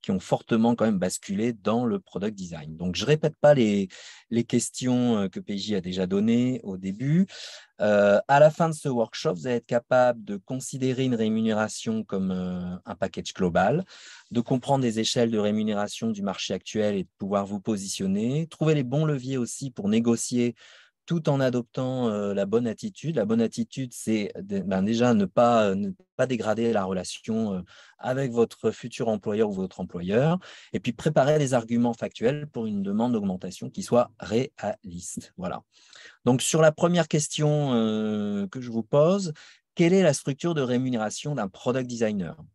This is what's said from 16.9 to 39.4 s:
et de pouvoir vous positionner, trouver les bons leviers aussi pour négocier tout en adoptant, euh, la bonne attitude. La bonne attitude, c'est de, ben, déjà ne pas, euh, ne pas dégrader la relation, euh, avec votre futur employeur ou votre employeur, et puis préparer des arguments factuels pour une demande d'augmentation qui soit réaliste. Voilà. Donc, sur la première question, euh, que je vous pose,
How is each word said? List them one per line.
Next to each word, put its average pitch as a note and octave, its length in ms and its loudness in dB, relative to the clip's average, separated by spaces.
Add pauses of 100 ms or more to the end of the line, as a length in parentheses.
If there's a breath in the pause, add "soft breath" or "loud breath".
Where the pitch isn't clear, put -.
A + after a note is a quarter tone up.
et F#2 80 -2
de - 40 -14 (100)
pouvoir G2 260 -2
vous G2+ 160 -6
positionner, G#2 840 -2
trouver D#3 280 0
les C#3+ 100 0
bons C#3 200 0
leviers C3+ 320 -2
aussi A#2+ 340 -4
pour G2+ 200 -4
négocier A#2 640 2 (500 loud breath)
tout E3 240 -2
en C#3 100 2
adoptant, B2+ 680 -2
euh, G#2 260 -2
la G2 120 0
bonne A#2 200 0
attitude. A2+ 480 -8
La A2 120 0
bonne A2+ 140 2
attitude, A#2+ 520 -4
c'est G#2+ 480 -4
de, G2 180 -6
ben, F#2+ 240 -2
déjà A#2 320 2
ne G2+ 100 4
pas, A2+ 440 4
euh, F#2+ 80 0
ne G2+ 140 -4 (260)
pas B2+ 100 0
dégrader A2+ 460 0
la G#2 100 0
relation, F#2+ 720 -4
euh, F#2 80 -6 (360 loud breath)
avec B2+ 340 -4
votre A2+ 400 2
futur A#2+ 340 -6
employeur G#2+ 440 0
ou - 20 -6
votre F#2+ 260 -6
employeur, G#2+ 600 0 (320 loud breath)
et G2+ 80 -4
puis A#2+ 120 -4
préparer D3+ 460 2
des C3+ 160 0
arguments A#2 400 2
factuels C3+ 540 -4
pour A#2 180 -6
une G2+ 160 -4
demande G#2+ 300 0
d'augmentation F#2+ 580 -4
qui G2 140 -10
soit A#2+ 340 2
réaliste. G2+ 1160 -6
Voilà. - 260 -8 (640 loud breath)
Donc, B2+ 180 4
sur - 180 2
la D#3 120 8
première F3 340 2
question, D3+ 680 0
euh, G#2+ 720 0
que B2+ 120 -10
je B2 120 -10
vous A2+ 100 -2
pose, E3 500 2 (440 loud breath)